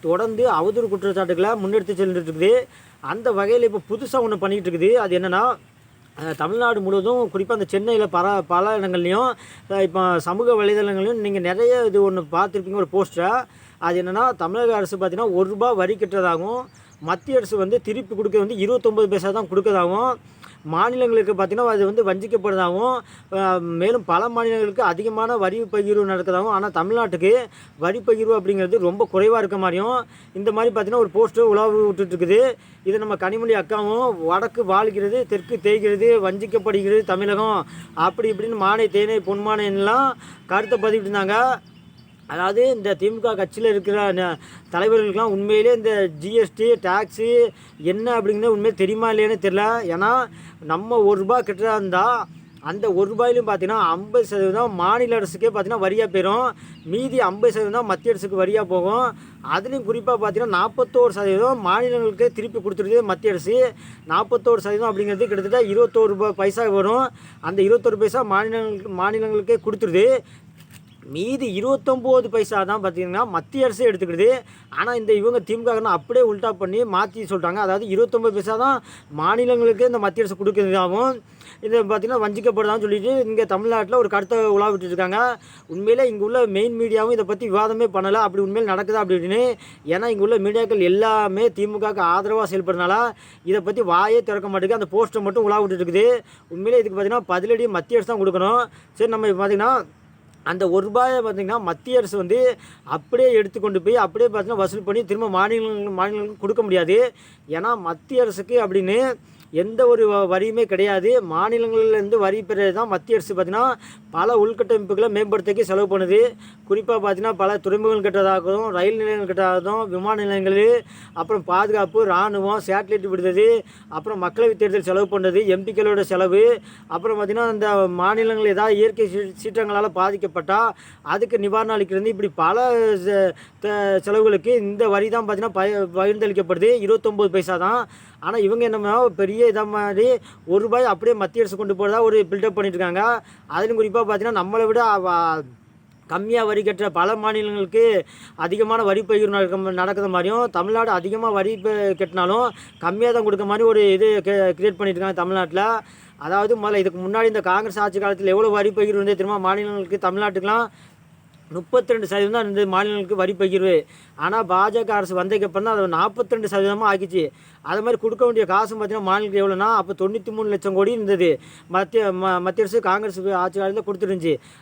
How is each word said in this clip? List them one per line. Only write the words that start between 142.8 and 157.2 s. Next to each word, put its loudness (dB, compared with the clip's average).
அதுலயும் -2
குறிப்பா 0
பார்த்தீங்கன்னா -2
நம்மளை 0
விட 2
அவ-, 2
கம்மியா 0
வரி 0
கட்டுற -2
பல 0
மாநிலங்களுக்கு 0
அதிகமான 0
வரி 2
பகிர்வு 2
நடக்க, 0
நடக்கிற -2
மாதிரியும், 0
தமிழ்நாடு 0
அதிகமா -2
வரி 0
ப-, -2
கட்டினாலும் 0
கம்மியா 0
தான் 0
கொடுக்க 0
மாதிரி 2
ஒரு 6
இது 4
கே-, 2
கிரியேட் -2
பண்ணிட்டு -2
இருக்காங்க -4
தமிழ்நாட்டுல. 0
அதாவது 0
முதல்ல -2
இதுக்கு -2
முன்னாடி 0